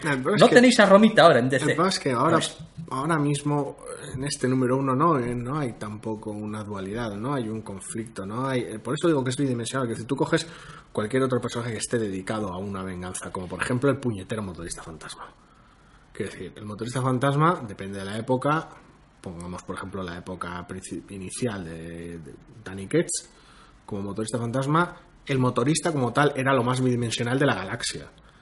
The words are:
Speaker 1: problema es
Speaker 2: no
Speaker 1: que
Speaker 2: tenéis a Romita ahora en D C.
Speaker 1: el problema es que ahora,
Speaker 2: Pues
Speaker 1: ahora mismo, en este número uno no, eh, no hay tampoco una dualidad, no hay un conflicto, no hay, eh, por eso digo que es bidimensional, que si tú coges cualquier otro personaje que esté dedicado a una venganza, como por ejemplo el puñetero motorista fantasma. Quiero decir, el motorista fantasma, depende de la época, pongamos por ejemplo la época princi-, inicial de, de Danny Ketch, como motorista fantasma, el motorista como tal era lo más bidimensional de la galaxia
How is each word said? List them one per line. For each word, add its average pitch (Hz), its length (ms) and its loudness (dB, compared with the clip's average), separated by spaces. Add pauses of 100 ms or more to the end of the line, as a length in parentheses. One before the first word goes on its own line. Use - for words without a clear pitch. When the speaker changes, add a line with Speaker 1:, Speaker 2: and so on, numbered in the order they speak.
Speaker 1:
problema 147 360 0
es - 40 8
Speaker 2:
no 175 80 10
Speaker 1:
que 156 60 6
Speaker 2:
tenéis 247 260 8
a 202 60 10
Romita 202 380 10
ahora 143 160 10
en 131 100 2
D 135 80 4
C. 151 60 0
Speaker 1:
el 135 120 2
problema 180 140 4
es - 100 -2
que 139 100 0
ahora, 131 220 4
Speaker 2:
Pues - 260 0 (320)
Speaker 1:
ahora 147 300 0
mismo, 143 560 0 (360)
en 131 120 -6
este 139 240 -2
número 127 280 2
uno 135 200 2
no, 160 200 4
eh, 120 200 0
no 127 240 -4
hay 120 140 -4
tampoco 107 580 -8
una 104 320 -8
dualidad, 101 500 -6
no 120 200 -4
hay 117 140 -4
un 110 140 -6
conflicto, 98 640 -10
no 120 220 -4
hay, 127 140 0
eh, 101 180 -8
por 131 140 -4
eso 151 120 0
digo 147 160 4
que 127 80 -2
es 127 60 -2
bidimensional, 127 500 -2
que 113 80 -2
si 113 80 -8
tú 131 140 -4
coges 160 280 0 (460)
cualquier 110 320 0
otro 123 180 2
personaje 117 300 -4
que 104 80 -4
esté - 180 -2
dedicado 101 560 -2
a 90 60 -6
una 98 240 -6
venganza, 90 480 -8
como 92 160 -8
por 90 160 -6
ejemplo 127 260 0
el 131 100 2
puñetero 110 440 -4
motorista 85 400 -10
fantasma. - 500 -16 (800)
Quiero 98 200 -8
decir, - 240 -12
el 104 80 -14
motorista 110 360 -6
fantasma, 139 680 2
depende 98 340 -10
de 98 40 -8
la 101 140 -6
época, 127 500 0 (520)
pongamos 90 420 -10
por 90 140 -10
ejemplo 95 260 -8
la 87 160 -8
época 87 480 -10
princi-, - 440 -10
inicial 98 540 -6
de, 85 540 -10
de 76 160 -16 (300)
Danny 95 240 -10
Ketch, - 400 -2 (580)
como 98 160 -8
motorista 110 340 -6
fantasma, 135 600 0 (280)
el 135 140 -2
motorista 127 540 2
como 123 200 0
tal 143 220 2
era 131 180 0
lo 123 120 4
más 127 180 0
bidimensional 120 560 0
de 147 80 4
la 120 80 4
galaxia - 520 -6 (360)